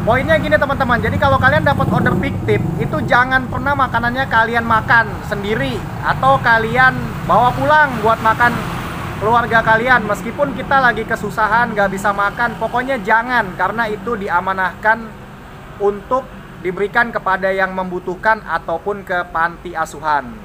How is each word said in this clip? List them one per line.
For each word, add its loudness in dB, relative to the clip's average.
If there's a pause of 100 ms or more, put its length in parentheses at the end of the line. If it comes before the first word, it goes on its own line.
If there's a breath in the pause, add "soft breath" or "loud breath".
poinnya 2
gini, 2
teman-teman, 0
jadi 0
kalau 4
kalian 4
dapat 2
order 2
fiktif, 0 (160)
itu -2 (100)
jangan 2
pernah -4
makanannya 0
kalian 2
makan 4 (240)
sendiri -2 (240)
atau 4
kalian 4 (320)
bawa 4
pulang 4 (160)
buat 2
makan 4 (720)
keluarga 2
kalian. 4
Meskipun -4
kita 2
lagi 2
kesusahan, 0
nggak 2
bisa 0
makan, -2
pokoknya -2
jangan, 0
karena -2
itu -6
diamanahkan 0 (720)
untuk -2 (320)
diberikan -2
kepada -2
yang 0
membutuhkan -4
ataupun -6
ke -2
panti -4
asuhan. -2 (160)